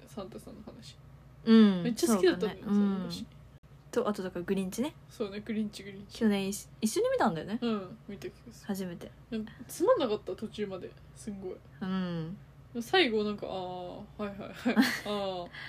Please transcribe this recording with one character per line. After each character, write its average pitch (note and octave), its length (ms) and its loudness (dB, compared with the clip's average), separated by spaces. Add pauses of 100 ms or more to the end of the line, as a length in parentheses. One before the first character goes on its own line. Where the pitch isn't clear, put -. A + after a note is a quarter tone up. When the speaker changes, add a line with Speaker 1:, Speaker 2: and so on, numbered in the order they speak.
Speaker 1:
サ - 160 -12
ン F#3 60 -12
タ - 100 -14
さ - 120 -18
ん - 40 -18
の - 100 -18
話。 - 300 -18 (500)
Speaker 2:
う A3+ 80 8
ん。 G3+ 300 10
Speaker 1:
め A#3+ 60 2
っ A#3 40 0
ち E4 160 2
ゃ A3 60 8
好 F#3 60 4
き F#4 40 6
だ F4 80 8
っ F3 40 -2
た F3 80 0
ん G3 40 0
だ - 0 -
よ E3+ 60 -4
ね、 - 80 -16
Speaker 2:
そ G#3 60 -6
う G3+ 40 2
だ - 20 4
ね。 G#3 40 6
Speaker 1:
そ G3+ 60 6
の G3 140 0
話。 F3 200 -6
Speaker 2:
う A3+ 40 -8
ん。 - 40 -12 (640)
と、 - 160 0
あ G#3 60 0
と F#3+ 100 -4
だ F#3 80 -6
か F3 80 -6
ら F3 60 -6
グ G3 100 0
リ G3 80 0
ン F#3 80 -4
チ A3 100 -4
ね。 D4+ 120 -2 (160)
Speaker 1:
そ G#3 180 -6
う G3 40 -8
ね、 G#3 100 -10
グ A#3 100 -8
リ G#3+ 120 -2
ン G#3 60 -4
チ、 - 140 -14
グ G3+ 80 -12
リ G3 80 -14
ン G3+ 80 -16
チ。 - 120 -16
Speaker 2:
去 A3+ 80 4
年 G3 200 4
一-、 - 200 -6 (140)
一 A3 180 0
緒 A4 40 4
に B4+ 60 4
見 C5 80 2
た C4+ 120 4
ん E3 60 0
だ D#3 60 -4
よ - 60 -8
ね。 G#3+ 140 -4
Speaker 1:
う A#3+ 60 -2
ん、 G3+ 300 -4 (100)
見 G3+ 100 -12
た F3+ 120 -10
気 - 20 -12
が - 220 -20
す - 80 -20
る。 - 60 -14
Speaker 2:
初 G3 180 -4
め E3+ 100 -8
て。 - 160 -14 (200)
Speaker 1:
な A3+ 60 -6
ん G#3+ 80 -6
か - 60 -16 (160)
つ - 160 -4
ま B4 120 6
ん G4 40 0
な C4 80 2
か G#3+ 80 2
っ G#3 40 -6
た、 - 140 -8
途 G#3+ 140 -8
中 G#3 200 -6
ま F#3+ 120 -8
で。 F3+ 120 -12 (240)
す - 160 -12
ん F#3+ 100 -10
ご F#3 80 -8
い。 - 60 -10 (260)
Speaker 2:
う G3 40 -6
ん。 F3+ 520 -4 (440)
Speaker 1:
最 D#4+ 280 4
後 G#3+ 140 2
な G#3 80 0
ん G#3 60 -6
か、 - 100 -8
あ - 20 -6
ー、 F#3+ 40 -6
は F3+ 520 -8 (140)
い - 20 -4
は G3+ 140 -6
い - 20 -14
は - 80 -10
い。 G#3 340 -2
Speaker 2:
<laughs> - 260 2
Speaker 1:
あ G#3 40 -6
ー F#3+ 360 -4
っ - 40 -16 (200)